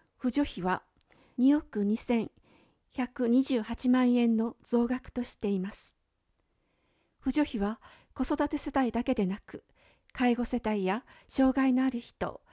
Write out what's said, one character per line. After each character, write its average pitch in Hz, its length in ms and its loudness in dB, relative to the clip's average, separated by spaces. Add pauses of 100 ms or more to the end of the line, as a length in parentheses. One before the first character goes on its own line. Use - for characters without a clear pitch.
(220)
扶 254 80 0
助 285 120 0
費 233 200 -4
は 185 200 -2 (560)
二 262 160 6
億 220 300 -2
二 208 120 2
千 233 340 -2 (640)
百 247 320 -4
二 240 160 4
十 262 200 0
八 233 260 -4
万 247 260 4
円 233 220 2
の 220 280 -2
増 240 220 2
額 247 240 -6
と 247 120 -6
し - 140 -10
て - 120 -4
い 202 100 0
ま 190 140 -6
す。 - 240 -12 (1300)
扶 262 80 0
助 294 100 2
費 262 180 -4
は 208 200 -4 (340)
子 262 100 -4
育 294 240 0
て 294 100 -4
世 285 180 -6
帯 262 160 0
だ 240 120 -2
け 262 100 0
で 208 120 0
な 196 200 -4
く、 - 180 -16 (480)
介 247 220 2
護 240 100 -2
世 233 200 -2
帯 214 200 -2
や 190 200 -2 (240)
障 262 260 4
害 269 180 2
の 254 120 2
あ 262 60 2
る 240 100 -6
人、 - 400 -8 (120)